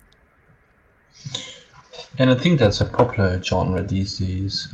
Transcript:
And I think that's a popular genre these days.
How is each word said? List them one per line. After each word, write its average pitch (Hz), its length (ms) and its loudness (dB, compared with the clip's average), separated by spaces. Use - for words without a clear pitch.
And 131 140 6
I 127 40 6
think 156 240 2
that's 104 220 4
a 101 40 0
popular 95 560 0
genre 92 420 -2
these 95 340 -2
days. 95 560 -4